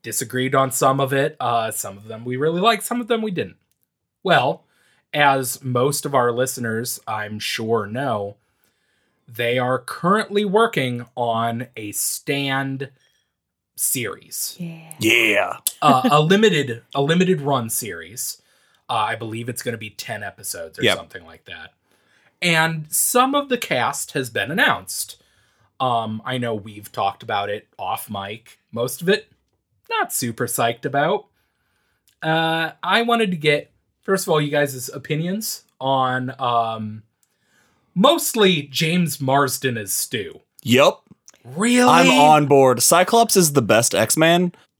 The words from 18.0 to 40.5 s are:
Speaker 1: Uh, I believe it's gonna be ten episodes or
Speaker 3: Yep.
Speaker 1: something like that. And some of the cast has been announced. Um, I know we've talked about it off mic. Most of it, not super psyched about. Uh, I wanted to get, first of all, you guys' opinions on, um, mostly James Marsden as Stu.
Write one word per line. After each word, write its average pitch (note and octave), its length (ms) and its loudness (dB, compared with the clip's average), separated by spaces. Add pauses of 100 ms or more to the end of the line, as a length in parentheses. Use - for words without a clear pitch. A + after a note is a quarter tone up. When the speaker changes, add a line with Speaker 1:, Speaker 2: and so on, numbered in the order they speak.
Speaker 1:
Uh, A#2+ 60 -4
I A2 220 -2
believe A2+ 320 -8
it's A#2+ 140 -10
gonna A2+ 160 -6
be G#2+ 120 -14
ten G#2+ 320 -10
episodes F#2 560 -12
or A2+ 40 -4
Speaker 3:
Yep. G2+ 140 2
Speaker 1:
something - 280 -16
like E2 200 -20
that. E2 280 -18 (680)
And D#3+ 500 0
some C4 420 0
of C#4+ 140 -2
the B3 100 -2
cast C3 540 -4
has B2+ 180 -4
been G#2 200 -4
announced. - 720 -4 (560)
Um, A2+ 460 -2
I B2+ 140 -6
know A#2+ 160 -4
we've G#2 360 -14
talked G2 320 -4
about G#2 280 -4
it G#2 180 -10 (100)
off G#2+ 320 -8
mic. G#2 480 -12 (140)
Most - 300 -6
of E3+ 60 -2
it, G#3+ 220 -2 (580)
not A4 240 -4
super A#2 340 -4
psyched A#2 380 -2
about. D3+ 420 -2 (960)
Uh, D#3+ 500 0 (100)
I G3+ 200 2
wanted A#3 280 0
to F3+ 60 -4
get, D3 340 0 (320)
first F#3 240 -2
of F#3+ 60 -6
all, D#3 80 4
you D3 100 -2
guys' C#3 400 -2
opinions E3+ 720 -6 (160)
on, C3 580 0
um, A2+ 640 -2 (920)
mostly G3 680 4
James D#3+ 580 -2
Marsden C3 580 0
as G2+ 140 -8
Stu. - 480 -6 (220)